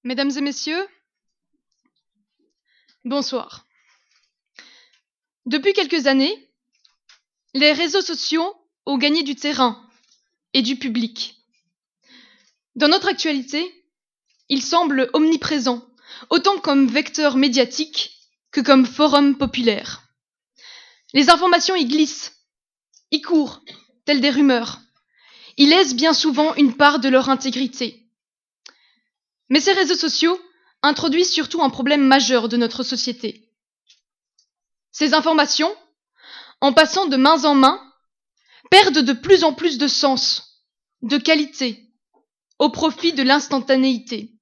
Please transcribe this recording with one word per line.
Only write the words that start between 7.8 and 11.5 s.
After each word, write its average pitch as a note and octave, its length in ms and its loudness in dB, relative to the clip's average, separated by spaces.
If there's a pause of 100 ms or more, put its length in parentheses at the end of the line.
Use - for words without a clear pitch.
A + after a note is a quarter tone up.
sociaux E4+ 520 -4 (300)
ont C#4 140 -4
gagné D4 240 0
du C#4 120 -6
terrain B3+ 480 -2 (720)
et C4 80 2
du B3 160 -2
public. A#3 680 -8 (1300)